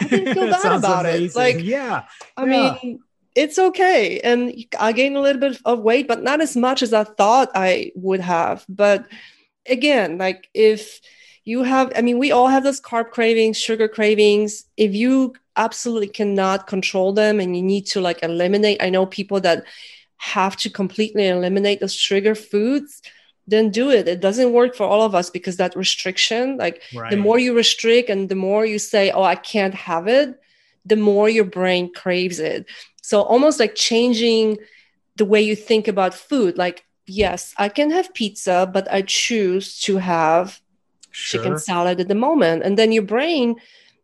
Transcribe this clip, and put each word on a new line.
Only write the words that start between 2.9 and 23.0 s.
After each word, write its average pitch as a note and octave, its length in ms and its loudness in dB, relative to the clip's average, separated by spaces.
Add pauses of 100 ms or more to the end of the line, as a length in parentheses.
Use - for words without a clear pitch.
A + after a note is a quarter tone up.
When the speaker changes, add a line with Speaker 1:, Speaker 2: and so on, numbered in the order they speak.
Speaker 1:
it's D4+ 240 0
okay. F#4 680 2
And A#3+ 280 0 (240)
I A3 140 0
gained C4 240 0
a C#4 60 -2
little C#4 180 0
bit C4 240 -2
of A#3 160 0
weight, A#3 280 2
but A#3 140 -2
not C#4+ 200 0
as D4 160 -2
much B3+ 260 0
as A3 100 -2
I G#3+ 120 2
thought A3+ 500 2
I F#3 400 0
would F#3+ 240 -2
have. F3 480 -2
But G3 380 0 (600)
again, A#3+ 520 0
like, F#3 360 -6
if G#3+ 460 0 (460)
you A#3+ 180 -4
have, C4 320 0
I A#3 60 0
mean, A#3+ 180 0
we C#4 140 0
all B3 140 4
have C4+ 160 2
those C#4 180 -2
carb A#3 300 -6
cravings, A3+ 460 0
sugar A3+ 300 -2
cravings. G#3 760 2 (100)
If G#3 180 2
you B3+ 400 2 (220)
absolutely A3+ 540 -2
cannot G3 580 -2
control F#3+ 460 -2
them G#3+ 260 2
and F3+ 160 -2
you F3 80 -4
need G3 240 0
to, G3 140 -4
like, F3 200 -2
eliminate, F3+ 600 0
I F#3 60 0
know F#3 160 2
people G3 360 -6
that E3+ 220 2 (540)
have F#3+ 400 -2
to - 120 -6
completely G#3 580 -2
eliminate F#3+ 520 0
those G3 160 -6
trigger G3+ 400 0
foods, A#3 640 -4 (460)